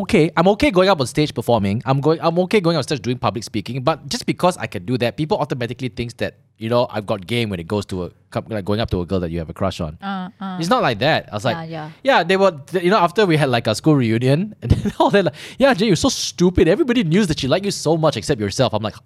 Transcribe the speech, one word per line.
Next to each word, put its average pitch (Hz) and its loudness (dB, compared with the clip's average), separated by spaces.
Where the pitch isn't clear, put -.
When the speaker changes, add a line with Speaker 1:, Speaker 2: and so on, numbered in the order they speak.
Speaker 1:
okay. 170 4
I'm 175 4
okay 294 2
going 185 4
up 180 4
on 123 0
stage - -2
performing. 110 0
I'm 135 2
going, 156 2
I'm 165 0
okay 226 4
going 170 0
on 139 0
stage 151 -4
doing - -2
public 107 -2
speaking. 117 -6
But 151 -2
just - -6
because 175 0
I 113 -6
can 95 -10
do 120 -2
that, 117 -2
people 156 -2
automatically 123 -6
thinks 120 -8
that, 95 -6
you 113 -6
know, 120 2
I've 107 -6
got 101 -4
game 117 -2
when 92 -6
it 82 -12
goes 104 -2
to 90 -6
a, - -12
com-, 117 -6
like, 104 -6
going 104 -2
up 110 -4
to 92 -2
a 85 -6
girl 92 -2
that 87 -4
you 85 -6
have 80 -8
a 82 -12
crush 95 -4
on. 80 -8
Speaker 2:
Uh, 190 -8
uh. 185 -10
Speaker 1:
It's 170 -4
not 240 2
like 127 0
that. 127 0
I 107 -8
was 104 -6
like, 127 0
Speaker 2:
Yeah, 156 -10
yeah. 262 2
Speaker 1:
yeah, 180 2
they 185 0
were, 190 4
th-, 175 -4
you 175 2
know, 180 4
after 175 2
we 165 4
had, 143 2
like, 117 0
a 107 2
school 156 4
reunion, 127 2
<laughs> - -18
and 123 0
then - 0
all 302 4
they're 202 4
like, 160 -2
"Yeah, 262 6
Jay, 190 0
you're 196 4
so 269 0
stupid. 185 2
Everybody 240 2
knew 175 2
that 151 -2
she 135 -4
liked 170 0
you 202 0
so 160 0
much 156 0
except 110 -2
yourself." 107 0
I'm 107 0
like, 107 -6